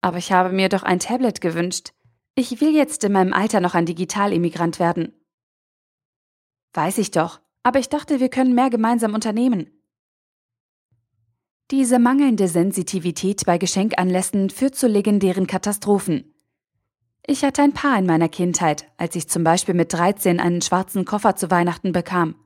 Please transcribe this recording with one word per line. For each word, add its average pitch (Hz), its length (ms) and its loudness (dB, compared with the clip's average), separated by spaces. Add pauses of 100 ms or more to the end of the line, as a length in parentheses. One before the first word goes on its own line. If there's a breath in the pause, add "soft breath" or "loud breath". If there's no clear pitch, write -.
"Aber 180 180 -2
ich 175 140 -4
habe 185 180 4
mir 190 180 0
doch 185 140 -2
ein 185 160 0
Tablet 233 420 -2
gewünscht. 170 520 -4 (420)
Ich 247 260 -4
will 302 140 2
jetzt 302 300 0
in 202 80 2
meinem 190 200 2
Alter 208 280 0
noch 180 140 -2
ein 170 120 2
Digitalemigrant 170 920 -2
werden." 170 340 -2 (1600)
"Weiß 165 240 -2
ich 202 120 -2
doch, 165 300 -2 (220)
aber 254 160 2
ich 254 100 -2
dachte, 294 320 -2
wir 254 80 2
können 262 260 2
mehr 247 160 2
gemeinsam 226 440 0
unternehmen." 220 560 -2 (2000)
Diese 254 280 2
mangelnde 240 500 4
Sensitivität 180 960 -2
bei 175 100 4
Geschenkanlässen 190 920 0
führt 269 240 -2
zu - 120 0
legendären 196 600 2
Katastrophen. 202 880 -2 (920)
Ich 285 180 -2
hatte 277 180 2
ein 285 100 4
paar 277 260 0
in 185 60 2
meiner 165 240 4
Kindheit, 165 680 -2
als 175 160 -6
ich 170 140 -8
zum 170 160 -2
Beispiel 175 300 2
mit 170 180 0
dreizehn 175 480 0
einen 175 200 0
schwarzen 185 440 -2
Koffer 202 320 0
zu 170 140 -4
Weihnachten 175 420 0
bekam. 175 420 -2 (120)